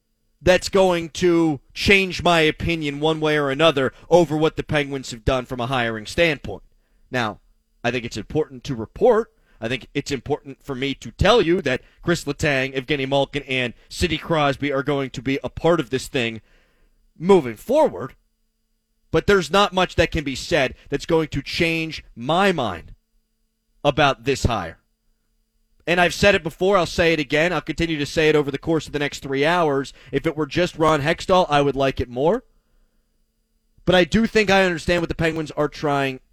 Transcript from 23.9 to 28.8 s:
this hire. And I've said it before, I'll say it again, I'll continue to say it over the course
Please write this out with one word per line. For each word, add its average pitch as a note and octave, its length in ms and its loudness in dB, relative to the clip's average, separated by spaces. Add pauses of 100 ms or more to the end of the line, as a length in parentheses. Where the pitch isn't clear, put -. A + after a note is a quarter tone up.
this C3 180 -2
hire. F2+ 360 -4 (1080)
And F3 140 2
I've F3 140 2
said G3+ 200 4
it F3 80 0
before, F#3 340 0
I'll E3 100 2
say E3 260 2
it D3+ 60 0
again, D3+ 340 0
I'll D3+ 80 -2
continue D#3+ 380 -4
to C#3+ 80 -2
say D#3 200 0
it D3+ 80 4
over D3 140 2
the C#3 80 -6
course D#3+ 300 -2